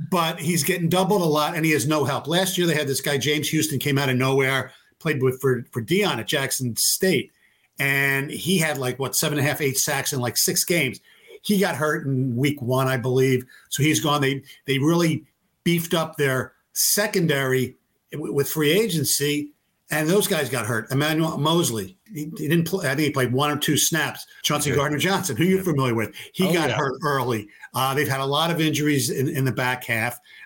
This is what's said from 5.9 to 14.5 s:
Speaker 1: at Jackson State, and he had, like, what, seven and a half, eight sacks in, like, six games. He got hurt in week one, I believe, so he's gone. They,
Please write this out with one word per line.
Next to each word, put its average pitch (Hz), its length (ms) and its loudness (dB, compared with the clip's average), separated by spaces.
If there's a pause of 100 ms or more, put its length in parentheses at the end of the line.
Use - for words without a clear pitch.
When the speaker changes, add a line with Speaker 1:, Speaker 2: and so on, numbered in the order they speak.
Speaker 1:
at - 100 -8
Jackson 131 500 -2
State, - 560 0 (440)
and 139 540 0
he 185 260 0
had, 156 200 0
like, 127 220 -4
what, 131 180 -4
seven 147 200 0
and 139 80 2
a 147 40 2
half, 139 100 -2
eight 135 180 0
sacks 139 360 -2
in, 131 80 -2
like, 120 160 -2
six - 260 0
games. 147 380 0 (400)
He 202 180 2
got 180 160 0
hurt 151 300 -2
in 131 320 -2
week 139 240 0
one, 127 260 0
I 131 80 0
believe, 127 500 2 (220)
so - 160 -2
he's 156 160 2
gone. 147 220 2
They, 135 220 0 (220)